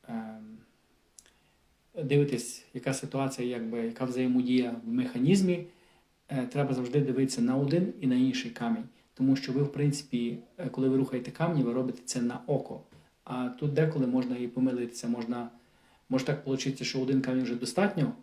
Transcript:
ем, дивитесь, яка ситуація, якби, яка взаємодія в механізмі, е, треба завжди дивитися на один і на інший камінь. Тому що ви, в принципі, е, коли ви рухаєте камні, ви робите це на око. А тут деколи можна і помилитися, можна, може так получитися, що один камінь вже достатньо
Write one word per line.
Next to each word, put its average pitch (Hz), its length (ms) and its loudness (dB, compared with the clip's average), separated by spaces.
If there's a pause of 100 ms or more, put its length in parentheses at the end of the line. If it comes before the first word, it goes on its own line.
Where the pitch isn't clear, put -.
ем, 110 500 -12 (1500)
дивитесь, 139 600 2 (100)
яка 131 200 -4
ситуація, 131 540 -4
якби, 117 300 -4
яка 117 260 -2
взаємодія 123 800 2
в 113 40 -6
механізмі, 170 760 2 (640)
е, 127 180 -2
треба 131 280 0
завжди 127 260 0
дивитися 131 420 0
на 127 140 4
один 160 440 2
і 156 60 -2
на 127 80 4
інший 127 360 2
камінь. 117 340 -2 (300)
Тому 131 220 4
що 131 160 -6
ви, 143 100 2
в 143 100 0
принципі, 139 680 0 (200)
е, 135 100 -6
коли 131 200 0
ви 131 80 4
рухаєте 131 340 0
камні, 160 320 2
ви 117 100 0
робите 127 320 -2
це 123 180 -4
на 120 240 -2
око. - 340 -2 (440)
А 123 240 -4
тут 143 240 -2
деколи 151 340 2
можна 123 300 0
і 123 120 -4
помилитися, 123 600 -2
можна, 117 420 -2 (580)
може 131 160 0
так - 200 -2
получитися, 135 400 -2
що 131 160 -2
один 131 200 4
камінь 127 240 0
вже 120 100 0
достатньо 160 580 2 (100)